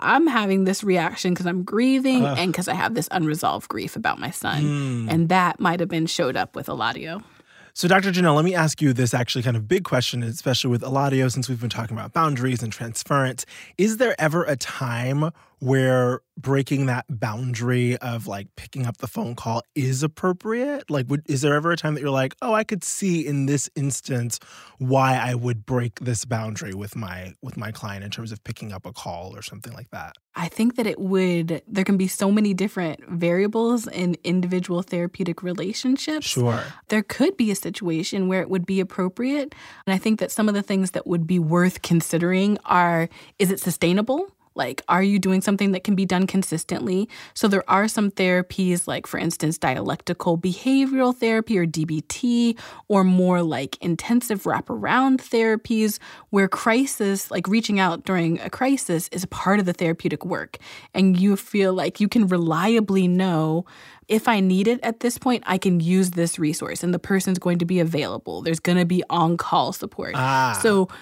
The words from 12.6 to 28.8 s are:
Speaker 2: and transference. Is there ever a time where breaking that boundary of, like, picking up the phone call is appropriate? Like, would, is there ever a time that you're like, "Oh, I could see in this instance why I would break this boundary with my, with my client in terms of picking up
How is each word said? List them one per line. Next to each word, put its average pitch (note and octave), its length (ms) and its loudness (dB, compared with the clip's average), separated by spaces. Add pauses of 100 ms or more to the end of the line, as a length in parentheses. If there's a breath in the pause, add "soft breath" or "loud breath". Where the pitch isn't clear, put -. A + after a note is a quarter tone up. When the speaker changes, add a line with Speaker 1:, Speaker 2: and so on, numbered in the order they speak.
Speaker 2:
and A2+ 120 -6
transference. B2+ 760 -2 (300 loud breath)
Is G#3+ 220 2
there A#3 220 2
ever D#3 220 2
a D3 140 0
time C3 760 -2 (300 soft breath)
where B2+ 600 2 (160)
breaking C#3 500 0
that A#2+ 240 -2
boundary B2 880 -2
of, A#2 300 -8
like, G2+ 180 -8 (100)
picking - 300 -8
up A#2+ 120 -6
the B2 100 -8
phone G#3 260 -6
call - 260 -4 (140)
is C3 300 0
appropriate? A3 840 -4
Like, C3+ 200 -2
would, C#3+ 180 -2
is C3+ 160 -2
there D3 120 4
ever D#3 180 2
a E3+ 40 2
time D#3 180 -2
that D3 60 -4
you're C#3+ 100 -2
like, C3 320 0
"Oh, A#3+ 120 0
I G#3+ 80 2
could G#3+ 220 -6
see E3+ 420 -2
in C#3 200 0
this C#3+ 280 0
instance C3 640 -4 (400 loud breath)
why C3 380 4
I B2 180 -2
would A#2+ 320 -4
break A#2+ 320 -2
this A#2+ 260 -4
boundary A2 500 -6
with G2+ 200 -10
my, F2+ 480 -10
with B2+ 140 -14
my A2+ 160 -8
client G2+ 320 -10
in G#2 80 -10
terms A2+ 180 -10
of A2 140 -14
picking A2+ 280 -10
up G2 140 -14